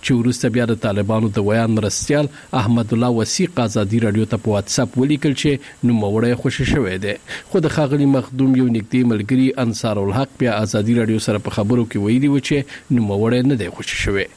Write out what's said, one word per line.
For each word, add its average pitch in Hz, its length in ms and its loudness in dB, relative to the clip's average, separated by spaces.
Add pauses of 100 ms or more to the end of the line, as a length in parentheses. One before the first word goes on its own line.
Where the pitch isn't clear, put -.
چې - 80 -2
وروسته 120 380 0
بیا 120 160 0
د 113 80 0
طالبانو 107 540 0
د 101 100 -2
ویان 110 340 2
مرستیال 123 580 0 (240)
احمد 117 400 0
الله 120 160 0
وثیق 123 500 -2
ازادي 107 400 0
راډیو 110 260 0
ته 113 120 -4
په 113 120 -4
واتساپ 104 500 -2
ولیکل 143 340 2
چې 139 260 0 (240)
نوموړی 113 580 2
خوشي 131 240 -2
شوی 101 320 0
دی. 101 180 -4 (360)
خو 196 80 2
د 156 160 0
ښاغلي 143 300 2
مخدوم 131 500 2
یو 127 120 4
نږدې 117 340 0 (100)
ملګري 120 360 2 (180)
انصار 110 380 -2
الحق 110 240 0 (120)
بیا 120 220 2
ازادي 110 380 0
راډیو 110 280 2
سره 104 100 0
په 101 200 -6
خبرو 113 280 2
کې 110 100 -10
ویلي 113 320 2
و 143 120 2
چې 139 240 -2 (280)
نوموړی 113 500 2 (100)
نه 143 40 2
دی 95 200 -4
خوشي - 280 -10
شوی. 98 220 -2 (120)